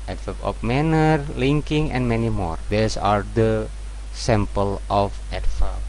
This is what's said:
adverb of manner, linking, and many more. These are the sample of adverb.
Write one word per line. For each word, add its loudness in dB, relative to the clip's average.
adverb -8
of -4
manner, 2
linking, 0
and 0
many 2
more. -2
These 0
are 2
the 0
sample 0
of 0
adverb. 2